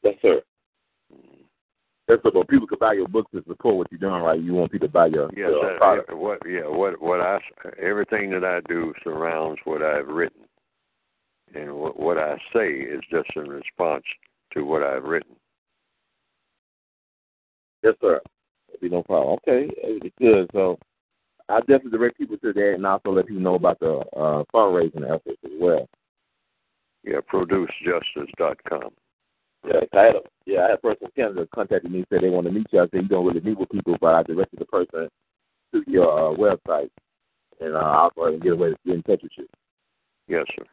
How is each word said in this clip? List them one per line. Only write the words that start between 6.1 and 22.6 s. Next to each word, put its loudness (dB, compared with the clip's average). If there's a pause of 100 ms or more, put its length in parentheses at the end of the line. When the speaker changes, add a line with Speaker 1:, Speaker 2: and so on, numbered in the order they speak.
Speaker 2:
what, -6
yeah, -6
what, -2
what 0
I, 0 (420)
everything -2
that -4
I -2
do -4 (120)
surrounds -4
what -4
I've -2
written, -6 (1120)
and -12
what, -8
what 0
I -2 (160)
say 2
is -8
just -4
in -8
response -6 (500)
to -4
what 0
I've -4
written. -6 (2500)
Speaker 1:
Yes, 6
sir. 2 (460)
That'd -20
be -6
no -4
problem. 0
Okay, 2
it's -8
good. 6
So 0 (680)
I 2
definitely 2
direct 0
people -6
to -4
that, 2